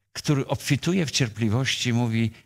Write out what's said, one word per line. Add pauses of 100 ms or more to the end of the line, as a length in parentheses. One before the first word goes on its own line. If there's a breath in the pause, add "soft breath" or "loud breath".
(140)
który
obfituje
w
cierpliwości,
mówi: (140 loud breath)